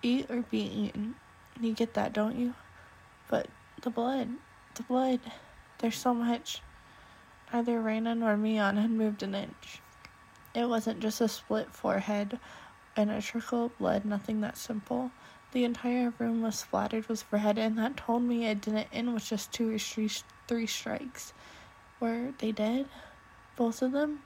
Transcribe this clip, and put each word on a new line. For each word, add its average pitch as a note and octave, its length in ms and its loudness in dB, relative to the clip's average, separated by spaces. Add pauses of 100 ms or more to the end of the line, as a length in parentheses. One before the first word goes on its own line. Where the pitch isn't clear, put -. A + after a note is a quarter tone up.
Eat B3 280 2
or A#3+ 120 -2
be A3 200 0
eaten. G#3 540 -2 (440)
You A3+ 140 2
get A3+ 200 0
that, G#3 200 0
don't G#3+ 240 0
you? B3 160 0 (720)
But - 200 0 (340)
the B3+ 80 -2
blood, B3 400 0 (460)
the A#3+ 80 -10
blood, B3+ 360 2 (600)
there's A#3 180 0
so B3+ 160 2
much. A#3 480 0 (920)
Neither A#3 300 2
Reina A3+ 340 0
nor A3 220 4
Mion G#3 400 4
had A3 140 4
moved G#3+ 320 2
an G3 120 -2
inch. - 460 -10 (720)
It A#3 160 2
wasn't A3 320 0
just A3 180 0
a A#3 80 6
split - 460 -2
forehead G3+ 640 0 (560)
and G#3 160 4
a G3+ 100 -2
trickle A#3 440 -2
of A#3 120 -6
blood, G3+ 280 2
nothing G#3 340 -2
that G#3 180 -4
simple. B3 540 -4 (400)
The B3 140 2
entire A#3+ 520 0
room A#3 240 0
was A3 180 -2
splattered G#3+ 500 -2
with A3 200 -4
red, G#3 280 4
and A3 200 2
that A#3+ 200 0
told A#3+ 260 2
me A#3 220 2
it G#3+ 160 0
didn't G#3+ 320 0
end A#3+ 200 0
with G#3+ 120 -2
just - 260 -4
two A3 240 0
or G#3+ 40 0
three, G#3+ 300 -2 (380)
three A#3 200 0
strikes. - 680 -6 (680)
Were A#3+ 380 -2
they A3 160 0
dead? A#3 340 0 (680)
Both A3+ 240 2
of B3+ 100 2
them? D4 340 0